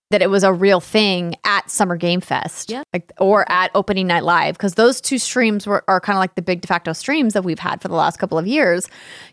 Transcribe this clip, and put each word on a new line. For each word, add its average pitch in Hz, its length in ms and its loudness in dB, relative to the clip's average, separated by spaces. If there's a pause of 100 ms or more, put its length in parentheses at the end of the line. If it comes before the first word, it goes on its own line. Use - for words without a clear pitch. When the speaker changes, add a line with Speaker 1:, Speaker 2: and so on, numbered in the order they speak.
(100)
Speaker 1:
that 202 120 4
it 180 80 2
was 196 120 4
a 196 100 4
real 185 280 4
thing 185 540 0 (100)
at 202 260 -2
Summer 185 260 0
Game 175 260 0
Fest, - 480 -6
Speaker 2:
Yeah. 247 120 -8 (120)
Speaker 1:
like, - 240 -8
or 196 340 4
at 185 220 0
Opening 190 320 0
Night 175 180 2
Live, 160 320 2
'cause 196 180 -4
those 240 280 4
two 269 160 -2
streams 220 480 -2
were, 202 200 0
are 185 140 2
kinda 196 180 -2
like 185 160 -2
the 185 60 -4
big 175 220 -4
de - 60 -12
facto 170 260 -2
streams 269 400 -2
that 190 100 0
we've 165 140 -4
had - 240 -6
for - 60 -8
the 175 60 -6
last 165 240 0
couple 185 200 -4
of 170 80 -2
years, 202 420 0 (440)